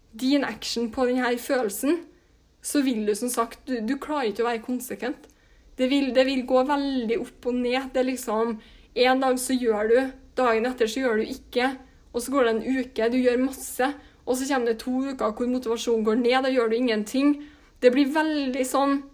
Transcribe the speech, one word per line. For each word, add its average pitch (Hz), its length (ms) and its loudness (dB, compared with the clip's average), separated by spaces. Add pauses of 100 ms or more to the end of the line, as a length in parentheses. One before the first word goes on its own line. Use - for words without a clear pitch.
(160)
din 262 320 2
action 233 460 -6
på 262 160 -2
den 254 100 0
her 247 220 0
følelsen, 262 580 -2 (640)
så - 180 0
vil 240 240 0
du 208 100 2
som 247 140 -4
sagt, 233 380 -4
du, 254 160 -4
du 262 160 -2
klarer 277 320 -4
ikke 226 140 -2
å - 20 0
være 233 160 -4
konsekvent. 247 640 -8 (480)
Det 254 160 2
vil, 277 240 2
det 262 140 8
vil 262 180 -2
gå 262 200 4
veldig 269 520 0
opp - 300 -10
og 247 100 0
ned. 254 320 -2
Det 262 120 0
er 254 40 -2
liksom, 233 480 -2 (480)
en 262 220 4
dag 262 160 2
så 262 160 0
gjør 220 340 2
du, 233 60 8 (420)
dagen 233 300 2
etter 233 200 0
så 262 140 -4
gjør 226 160 2
du 226 140 -4
ikke, 254 400 -2 (400)
og 240 100 -4
så 254 100 -6
går 262 140 4
det 226 60 2
en 254 260 -2
uke, 233 320 -2
du 254 80 0
gjør 247 240 2
masse, 269 460 -2 (340)
og 254 160 -2
så 262 80 -4
kommer 247 240 2
det 220 140 -4
to 254 80 -2 (160)
uker 220 260 -4
hvor 247 160 -2
motivasjonen 233 560 0
går 220 140 2
ned, 240 240 4
da 262 80 0
gjør 226 180 2
du 226 60 2
ingenting. 254 560 2 (500)
Det 247 80 8
blir 269 240 2
veldig 285 540 0
sånn 277 320 2 (120)